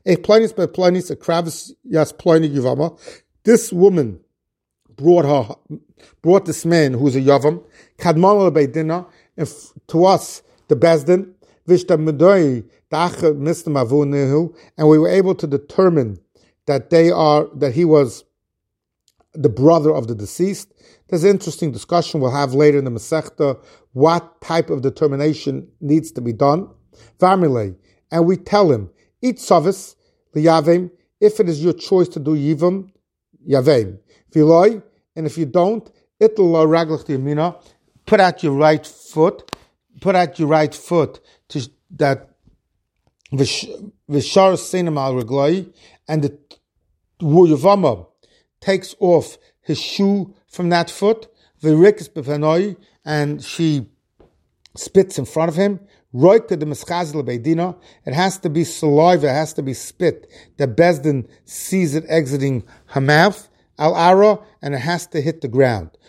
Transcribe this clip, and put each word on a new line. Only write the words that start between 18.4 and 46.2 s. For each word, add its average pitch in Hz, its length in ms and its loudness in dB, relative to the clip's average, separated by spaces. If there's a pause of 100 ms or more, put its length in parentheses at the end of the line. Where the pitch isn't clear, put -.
the 143 160 0
brother 151 460 2
of 120 140 -6
the 120 60 -8
deceased. 175 580 -8 (360)
There's 165 160 -4
an 202 60 4
interesting 165 420 -4
discussion 160 480 -4
we'll 131 100 0
have 139 240 -2
later 147 240 4
in 135 60 -4
the 127 60 -6
Masechta, 143 680 -4 (340)
what 165 500 0
type 165 260 -4
of 143 140 -6
determination 139 840 -4 (120)
needs 156 320 -2
to - 80 -12
be 120 140 -6
done. 143 340 0 (500)
Vamile, 139 580 0 (340)
and 165 160 0
we 185 100 0
tell 190 340 0
him, 104 200 -2 (320)
"Eat 247 160 -4
Savis, 180 580 0 (400)
Liyavim, 165 540 2 (280)
if 208 220 2
it 180 80 0
is 156 160 -4
your 175 80 0
choice 180 360 0
to 170 120 -12
do 151 160 -2
Yivam, 165 540 -2 (580)
Yavim." 123 500 0 (340)
Viloi, 170 500 4 (320)
and 160 120 -8
if 147 100 -10
you 160 100 -4
don't, 196 440 -2 (300)
itel 214 180 2
lo 165 280 4
raglach 160 400 -2
yamina, 147 560 -4 (440)
put 214 140 2
out 180 220 0
your 147 120 -2
right 151 320 2
foot, - 680 -4 (460)
put 185 140 -2
out 180 240 -2
your 156 100 -2
right 156 260 0
foot - 460 -4 (280)
to 143 120 -10
sh-, 117 80 -10 (220)
that 139 400 -4 (1040)
vish-, - 340 -4 (440)
vishar 190 440 2
sinem 165 440 -6
al 135 160 -4
regloi, 139 580 -4 (360)
and 156 160 -2